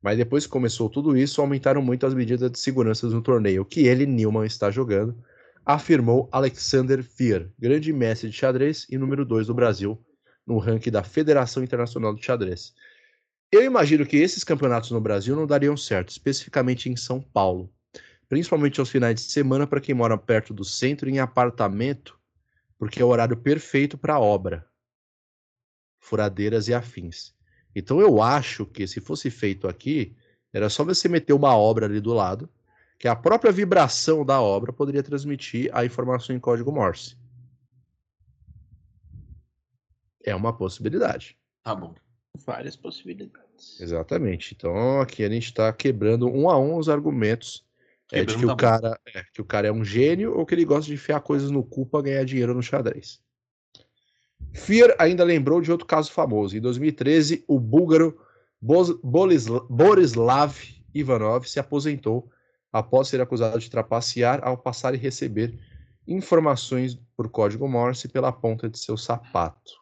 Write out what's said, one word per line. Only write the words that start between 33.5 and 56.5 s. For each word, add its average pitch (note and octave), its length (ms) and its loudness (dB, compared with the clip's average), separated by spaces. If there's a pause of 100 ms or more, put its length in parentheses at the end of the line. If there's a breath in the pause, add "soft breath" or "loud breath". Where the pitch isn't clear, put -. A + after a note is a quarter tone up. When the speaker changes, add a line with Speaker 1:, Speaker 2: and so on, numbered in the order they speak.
Speaker 1:
vibração E3 760 2
da C3+ 140 2
obra A2 320 0
poderia C#3 300 -2
transmitir C#3 680 -6
a A#2+ 120 -2
informação B2 520 -6
em B2 40 -6
código A#2+ 320 -2
Morse. G2+ 440 -4 (3000)
É G#2 100 -4
uma A2+ 180 -4
possibilidade. - 840 -4 (260)
Speaker 2:
Tá A2+ 120 -8
bom. F2 200 -14 (500)
Speaker 3:
Várias A#2+ 320 -12
possibilidades. - 1040 -18
Speaker 1:
Exatamente. F2 720 -6
Então A#2+ 460 -2
aqui A#2 240 -4
a G#2 40 0
gente A2+ 260 -4
tá A2 180 2
quebrando A#2 560 0
um C#3 220 2
a D3+ 80 6
um D3 180 0
os D#3 120 -2
argumentos, C3+ 760 -2 (460)
é, F#2+ 140 0
de G#2+ 100 -2
Speaker 2:
Quebrando A#2 40 -4
Speaker 1:
que A#2+ 60 0
o A#2 40 4
Speaker 2:
tabu. A2+ 120 0
Speaker 1:
cara, A2+ 400 2 (140)
é, F#2 80 -12 (100)
que - 80 -14
o G2+ 40 -8
cara G#2 240 -2
é G#2+ 40 0
um A2 120 -2
gênio D3+ 520 0
ou E3 100 -2
que - 80 0
ele E3 100 2
gosta D3+ 220 0
de D3 80 -8
enfiar D3 260 -4
coisas C#3+ 300 -2
no C#3 120 0
cu C3 240 -6
pra D3 160 -2
ganhar C3+ 220 -2
dinheiro B2 300 -2
no B2 80 -4
xadrez. - 580 -6 (1300 soft breath)
Fier A#3 460 6
ainda F3 260 4
lembrou D#3+ 360 2
de D#3+ 100 -2
outro E3+ 160 -2
caso D#3 240 0
famoso. G#2+ 460 -2